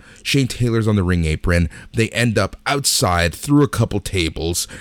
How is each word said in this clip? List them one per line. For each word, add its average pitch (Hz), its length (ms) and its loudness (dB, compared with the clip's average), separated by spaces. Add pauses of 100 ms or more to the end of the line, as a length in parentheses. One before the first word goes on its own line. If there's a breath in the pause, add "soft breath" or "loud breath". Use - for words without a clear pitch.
(220 loud breath)
Shane 135 260 0
Taylor's 113 400 0
on 107 80 4
the 98 80 2
ring 87 200 2
apron. 82 460 0 (240 loud breath)
They 113 160 0
end 113 280 0
up 98 180 -2 (100)
outside 92 680 0
through 143 280 4
a 139 60 4
couple 104 320 -2
tables. 82 680 -4 (120 loud breath)